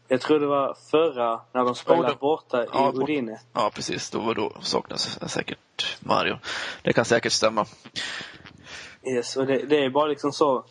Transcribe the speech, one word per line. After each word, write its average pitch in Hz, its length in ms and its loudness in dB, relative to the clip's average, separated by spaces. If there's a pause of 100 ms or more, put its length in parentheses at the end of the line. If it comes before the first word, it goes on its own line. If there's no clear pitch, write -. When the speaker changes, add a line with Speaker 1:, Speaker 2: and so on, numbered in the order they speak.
Speaker 1:
Jag 127 120 2
tror 151 180 4
det 147 80 2
var 139 300 0 (140)
förra 127 500 2 (100)
när 127 120 2
de 123 120 0
spelade 170 320 4
Speaker 2:
Ja, - 60 2
de - 60 -8
Speaker 1:
borta 139 440 0
i - 100 -4
Speaker 2:
ja, 135 180 4
bort-, 131 120 -2
Speaker 1:
Udine. 127 360 -4 (140)
Speaker 2:
ja, 107 220 0
precis. - 340 -6
Då, 110 240 -2
då - 180 -2 (100)
saknas - 720 -4
säkert - 680 -6
Mario. 92 380 0 (440)
Det - 120 2
kan 120 120 4
säkert 117 260 2
stämma. 110 340 2 (1400)
Speaker 1:
Yes, 123 300 -2
och 135 80 0
det, 131 120 2
det 143 280 2
är 127 40 0
bara 147 180 2
liksom 143 240 0
så. 135 400 2